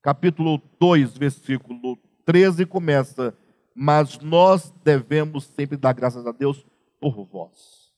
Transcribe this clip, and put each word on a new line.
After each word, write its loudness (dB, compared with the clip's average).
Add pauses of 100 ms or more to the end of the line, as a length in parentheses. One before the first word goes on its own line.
Capítulo -2 (180)
dois, 2
versículo -8 (260)
treze, 4
começa: -4 (400)
"Mas 0
nós 2 (120)
devemos 0
sempre -8
dar 0
graças -6
a -6
Deus -4 (340)
por -6
vós." -20